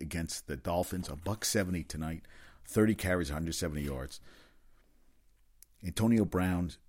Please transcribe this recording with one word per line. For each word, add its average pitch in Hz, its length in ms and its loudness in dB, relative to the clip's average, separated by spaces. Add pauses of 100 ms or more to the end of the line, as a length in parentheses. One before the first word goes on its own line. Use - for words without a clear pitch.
against 82 460 -6
the 73 80 -4
Dolphins, 90 520 -2
a 73 60 -8
buck 87 300 -6
seventy 90 400 0
tonight, 80 380 -6 (440)
thirty 110 300 4
carries, 90 340 0
a 71 40 -2
hundred 82 200 -2
seventy 76 280 -2
yards. 69 360 -6 (1700)
Antonio 110 380 4
Brown 90 480 2 (160)